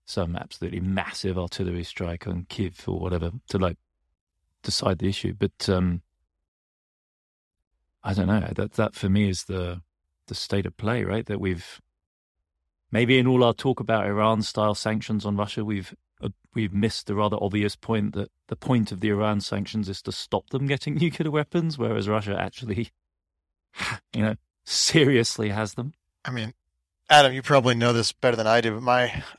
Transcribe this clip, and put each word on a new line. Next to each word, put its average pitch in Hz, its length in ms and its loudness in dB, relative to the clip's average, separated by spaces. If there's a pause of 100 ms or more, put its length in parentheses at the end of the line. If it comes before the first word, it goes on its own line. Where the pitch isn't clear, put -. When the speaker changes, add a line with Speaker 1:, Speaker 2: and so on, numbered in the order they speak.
Speaker 1:
some 87 320 -4
absolutely - 460 -8
massive 92 560 -4
artillery 87 480 -4
strike 85 420 -8
on 90 220 -6
Kyiv - 360 -6
or 92 140 -4
whatever 87 320 -4 (160)
to, - 100 -2
like, 92 200 0 (840)
decide - 380 -2
the 92 80 -2
issue. 92 260 -2
But, - 360 -2
um, 92 320 2 (2000)
I 101 100 -2
don't 92 140 2
know. 95 260 2
That, 104 200 -4
that 107 200 0
for - 140 -4
me 101 220 4
is 90 160 -4
the, 90 360 -6 (460)
the - 80 -10
state 98 300 -2
of 92 100 -8
play, 110 300 -2
right? 101 200 -2
That 101 140 -6
we've, 92 400 -6 (1120)
maybe 123 260 4
in 123 80 6
all 127 200 6
our 113 80 6
talk - 260 -2
about 107 260 0
Iran-style 107 720 2
sanctions 110 500 -4
on 101 120 -2
Russia, 104 260 -4
we've, 101 320 -6 (260)
uh, - 60 -6 (260)
we've 107 200 -2
missed 101 340 0
the 101 80 -4
rather 104 240 0
obvious 101 380 -2
point 104 380 -2
that 101 180 -8 (160)
the - 80 -8
point 120 340 0
of 95 80 -8
the 104 120 0
Iran 104 280 0
sanctions 101 480 -6
is 95 140 -10
to - 100 -8
stop - 380 -6
them 139 180 -4
getting 143 280 -4
<laughs> 160 40 -2
nuclear 160 320 -2
weapons, 151 460 -2
whereas 110 320 -2
Russia 101 280 -2
actually, 101 520 -6 (640)
<laughs> - 600 -10
you 113 100 0
know, 107 120 0 (300)
seriously 120 840 2
has 104 240 -4
them. 127 180 -8 (320)
Speaker 2:
I 135 60 -8
mean, 117 220 -6 (560)
Adam, 143 240 10
you 131 80 -4
probably 127 340 4
know 117 160 4
this 117 220 2
better 120 240 2
than 110 100 0
I 117 140 6
do, 113 140 0
but 113 60 -8
my 123 420 0 (160)